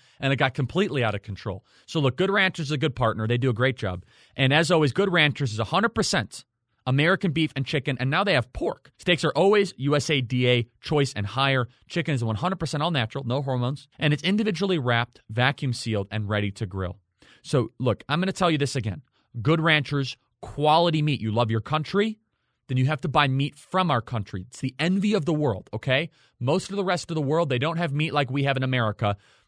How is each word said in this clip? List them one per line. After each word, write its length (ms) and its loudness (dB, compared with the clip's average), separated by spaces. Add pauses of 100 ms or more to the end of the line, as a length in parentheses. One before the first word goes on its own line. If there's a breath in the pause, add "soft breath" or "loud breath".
(200 soft breath)
and 120 0
it 40 0
got 180 0
completely 480 0
out 140 0
of 60 -10
control. 420 -10 (220 soft breath)
So 120 -6
look, 180 2
Good 140 2
Ranchers 360 0
is 60 -4
a 60 -2
good 160 -2
partner. 320 0
They 120 2
do 120 0
a 40 0
great 220 0
job. 280 -6 (320 soft breath)
And 160 2
as 180 4
always, 220 4
Good 200 2
Ranchers 400 2
is 60 -6
a 60 0
hundred 320 -2
percent 480 -2 (420)
American 460 2
beef 240 0
and 100 -4
chicken, 320 -2
and 100 -2
now 140 0
they 120 0
have 180 0
pork. 460 -8
Steaks 260 0
are 80 2
always 460 4
U 180 2
S 140 0
A 100 2
D 260 0
A 220 2 (120)
choice 340 0
and 120 -4
higher. 400 0 (220 soft breath)
Chicken 260 -2
is 80 -2
one 140 -2
hundred 240 -4
percent 240 -4
all 80 0
natural, 320 -2
no 180 -2
hormones, 460 -2 (100)
and 140 2
it's 100 -2
individually 560 0
wrapped, 500 -2
vacuum 440 0
sealed, 400 -4
and 160 -4
ready 240 0
to 140 -8
grill. 340 -6 (420 soft breath)
So 380 0
look, 280 0
I'm 120 0
gonna 100 -2
tell 220 0
you 60 2
this 180 -2
again. 260 -6 (400)
Good 180 2
Ranchers, 560 0 (240)
quality 600 2
meat. 180 0
You 100 -2
love 200 2
your 100 0
country? 580 -2 (500)
Then 100 -2
you 80 4
have 160 -2
to 60 -8
buy 200 4
meat 260 0
from 360 -2
our 100 2
country. 480 -6
It's 120 -20
the 180 -6
envy 340 0
of 120 0
the 100 0
world, 380 -2
okay? 380 0 (300 soft breath)
Most 300 0
of 60 -8
the 60 0
rest 280 -2
of 40 -4
the 60 -2
world, 280 0
they 120 0
don't 160 -4
have 160 -2
meat 200 -2
like 160 0
we 160 -2
have 120 0
in 80 -2
America. 520 0 (320 soft breath)